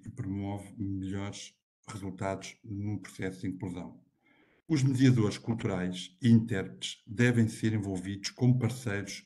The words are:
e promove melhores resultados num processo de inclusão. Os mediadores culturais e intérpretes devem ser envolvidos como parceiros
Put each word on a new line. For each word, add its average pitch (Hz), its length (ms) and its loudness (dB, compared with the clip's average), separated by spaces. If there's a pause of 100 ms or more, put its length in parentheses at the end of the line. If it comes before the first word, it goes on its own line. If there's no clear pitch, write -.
e - 20 -14
promove 98 720 -6
melhores 98 720 -6 (360)
resultados 95 720 -6
num 104 340 -4
processo 92 440 -8
de 95 80 -4
inclusão. 90 520 -8 (680)
Os 147 140 4
mediadores 123 540 6
culturais 92 840 -4
e 117 80 6
intérpretes 107 760 2
devem 117 400 4
ser 110 280 0
envolvidos 98 560 -4
como 127 280 4
parceiros 101 680 -4